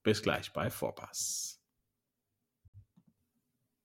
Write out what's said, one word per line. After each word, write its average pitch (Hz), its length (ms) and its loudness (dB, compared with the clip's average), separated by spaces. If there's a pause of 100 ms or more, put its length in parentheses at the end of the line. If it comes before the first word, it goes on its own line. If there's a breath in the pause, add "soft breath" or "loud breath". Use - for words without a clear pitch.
bis 208 220 6
gleich - 300 2
bei - 160 0
Vorpass. - 920 -4 (2250)